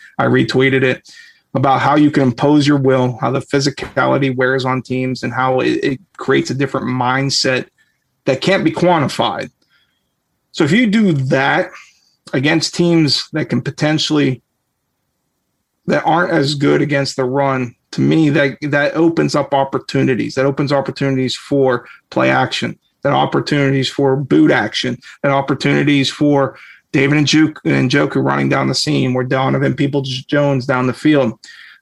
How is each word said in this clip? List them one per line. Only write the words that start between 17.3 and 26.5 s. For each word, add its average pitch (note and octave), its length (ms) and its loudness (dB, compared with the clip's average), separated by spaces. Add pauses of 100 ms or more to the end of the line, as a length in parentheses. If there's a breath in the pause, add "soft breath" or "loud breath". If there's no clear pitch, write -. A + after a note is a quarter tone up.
to - 100 -4
me, D#3 280 4
that, C#3 320 0
that C#3+ 340 -2
opens D#3+ 400 0
up C#3+ 180 -2
opportunities. C3 840 -2
That C3+ 100 0
opens C#3+ 280 -2
opportunities C3+ 600 -2
for C3 540 0 (220 loud breath)
play C3 200 0
action, C3 480 -2 (260)
that C#3+ 100 0
opportunities C3+ 760 0
for C3+ 280 0
boot D3 340 4
action, A#2+ 480 -2 (240 loud breath)
that C#3+ 80 2
opportunities C#3+ 800 0
for C#3+ 460 0 (340 loud breath)